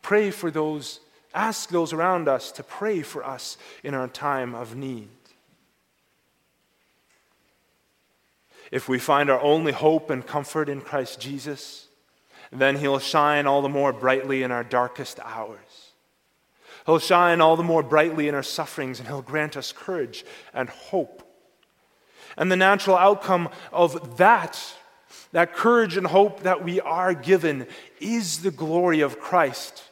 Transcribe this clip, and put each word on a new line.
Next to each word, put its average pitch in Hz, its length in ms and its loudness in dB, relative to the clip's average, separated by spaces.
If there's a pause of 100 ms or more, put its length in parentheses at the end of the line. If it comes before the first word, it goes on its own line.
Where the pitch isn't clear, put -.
Pray 208 260 2
for 175 220 -6
those, 151 480 -6 (340)
ask 214 360 -6
those 170 220 -2
around 170 380 0
us 131 220 -2
to - 120 -16
pray 208 380 -4
for 143 240 -10
us 131 320 -12 (260)
in 143 120 -6
our 131 120 -4
time 131 460 -4
of 117 220 -12
need. 123 340 -10 (3500)
If 127 160 -6
we 127 120 0
find 143 320 2
our 127 100 4
only 151 300 4
hope 156 400 2
and 127 140 -6
comfort 147 440 -4
in 139 120 -6
Christ 135 380 -6
Jesus, 139 680 -12 (640)
then 135 260 4
he'll 139 220 0
shine 147 480 2
all 139 160 4
the 143 60 0
more 143 220 2
brightly 131 520 0
in 127 80 -4
our 120 120 -4
darkest 123 600 -2
hours. 113 720 -14 (920)
He'll 160 140 6
shine 175 420 4
all 160 160 8
the 170 60 -2
more 165 200 2
brightly 156 440 2
in 143 80 -2
our 135 80 -4
sufferings, 131 560 -8
and 120 80 -14
he'll 135 160 -8
grant 147 340 -4
us - 140 -10
courage 160 520 -8 (300)
and 127 160 -4
hope. - 540 -8 (1120)
And 175 120 0
the 185 60 4
natural 190 400 4
outcome 185 540 2 (240)
of 156 440 0
that, 185 560 2 (600)
that 170 200 2
courage 226 440 2
and 185 100 -2
hope 190 360 4
that 180 200 0
we 175 160 -2
are 175 340 0
given, 147 540 0 (320)
is 175 440 -4
the 190 80 0
glory 160 500 2
of 143 180 -2
Christ. - 720 -2